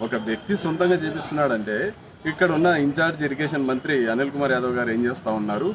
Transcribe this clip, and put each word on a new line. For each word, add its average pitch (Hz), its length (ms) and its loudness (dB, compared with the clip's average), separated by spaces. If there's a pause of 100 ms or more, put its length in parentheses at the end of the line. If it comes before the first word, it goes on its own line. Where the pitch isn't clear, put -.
ఒక 113 120 -4
వ్యక్తి 131 420 -2
సొంతంగా 180 380 2
చేపిస్తున్నాడంటే 147 1000 -2 (340)
ఇక్కడ 170 240 2
ఉన్న 160 160 4
ఇన్ఛార్జ్ 156 560 2
ఇరిగేషన్ 143 440 -2
మంత్రి 127 440 0
అనిల్ 135 200 0
కుమార్ 143 220 0
యాదవ్ 123 220 0
గారు 120 160 0
ఏం 120 160 2
చేస్తా 123 240 -2
ఉన్నారు, 107 440 -2